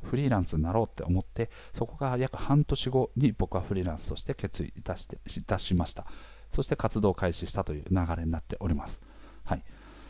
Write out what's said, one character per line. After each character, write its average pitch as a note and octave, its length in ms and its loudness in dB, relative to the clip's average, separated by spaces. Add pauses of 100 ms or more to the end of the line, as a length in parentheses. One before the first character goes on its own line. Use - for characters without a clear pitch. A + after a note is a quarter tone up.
フ - 140 0
リ C#3+ 100 2
ー - 20 4
ラ G#2+ 100 6
ン F2+ 60 2
ス - 120 0
に D#2 60 4
な E2+ 100 0
ろ A2+ 100 4
う - 40 4
っ - 20 -12
て - 140 -8
思 F2+ 160 4
っ - 40 0
て、 - 280 -2 (220)
そ A#2 120 0
こ - 100 -12
が B2+ 220 0
約 C3 200 0
半 D3 260 6
年 - 260 2
後 B2+ 260 4
に C3 180 6
僕 - 220 0
は F2+ 60 2
フ G2 140 -2
リ F#2+ 80 2
ー F2+ 40 2
ラ D#2+ 60 0
ン - 60 -6
ス - 100 -6
と D2+ 60 -2
し - 80 -8
て C#3+ 100 -4
決 - 300 -4
意 - 120 -6
い - 60 -12
た F2+ 160 -4
し - 80 -10
て、 - 140 -10 (180)
い - 60 -6
た G2 160 0
し - 160 2
ま E2+ 100 4
し - 80 -8
た。 - 140 -8 (440)
そ D3 120 4
し - 40 -2
て C#3+ 80 2
活 A2 260 0
動 G2+ 100 6
を - 20 2
開 F2+ 200 0
始 - 120 -4
し - 60 -6
た F#2+ 120 0
と E2 100 -2
い D2+ 80 -4
う - 100 -10
流 F2 240 2
れ E2 100 -2
に D#2+ 60 2
な D#2 80 0
っ - 40 -8
て - 160 -6
お - 80 -2
り E2+ 60 4
ま - 140 -2
す。 - 120 -10 (440)
は - 120 0
い。 - 80 -8 (460)